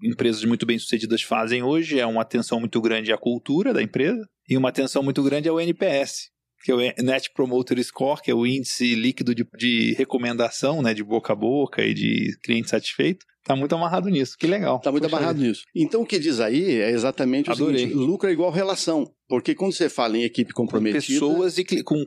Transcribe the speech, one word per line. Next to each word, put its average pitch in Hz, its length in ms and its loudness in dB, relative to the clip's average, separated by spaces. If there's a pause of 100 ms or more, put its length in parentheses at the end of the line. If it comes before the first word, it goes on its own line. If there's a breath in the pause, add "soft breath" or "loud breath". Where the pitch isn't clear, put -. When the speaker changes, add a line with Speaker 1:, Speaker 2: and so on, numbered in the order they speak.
Speaker 1:
empresas 113 420 0
muito 117 200 2
bem-sucedidas 113 560 0
fazem 117 420 -2
hoje, 151 380 0
é 117 60 2
uma 113 160 0
atenção 117 360 -2
muito 117 220 -2
grande 110 320 2
à 107 60 2
cultura 147 560 0
da - 80 2
empresa 160 440 -2 (220)
e 127 80 2
uma 131 140 2
atenção 135 320 -2
muito 139 200 0
grande 143 240 0
ao 165 140 2
N 170 140 0
P 196 100 -2
S, 139 460 -2 (340)
que 131 80 2
é - 20 4
o 120 40 2 (260)
Net 131 300 0
Promoter 123 500 0
Score, 143 380 -2
que - 80 -2
é 123 40 2
o 117 120 2
índice 123 480 0
líquido 123 400 0
de, 117 200 -2
de 117 440 0
recomendação, 120 840 0
né, 113 140 2
de 107 100 -4
boca 110 300 0
a - 20 2
boca 120 480 0
e 110 80 0
de 110 500 -2
cliente 117 280 -2
satisfeito. 143 560 -2 (180)
Tá 139 100 0
muito 143 200 -2
amarrado 170 340 -2
nisso, 139 300 0
que 160 80 0
legal. 160 340 0
Speaker 2:
Tá 143 100 -2
muito 147 140 0
Speaker 1:
Poxa 156 100 0
Speaker 2:
amarrado 160 240 0
Speaker 1:
vida. 123 120 2
Speaker 2:
nisso. - 140 -6 (100)
Então 170 260 2
o 226 60 -2
que 196 120 -2
diz 156 220 0
aí 127 400 2
é 107 100 2
exatamente 131 600 0
o - 20 0
Speaker 1:
Adorei. 135 280 0
Speaker 2:
seguinte: 123 180 -2
lucro 185 320 0
é - 20 2
igual 170 180 0
relação, 170 600 -2 (160)
porque 127 260 0
quando 190 200 -2
você 165 160 0
fala 117 260 0
em 120 60 0
equipe 117 320 -2
Speaker 1:
Com 120 80 0
Speaker 2:
comprometida 110 400 0
Speaker 1:
pessoas 156 560 2
e 185 60 0
cli-, - 180 -2
com 151 240 0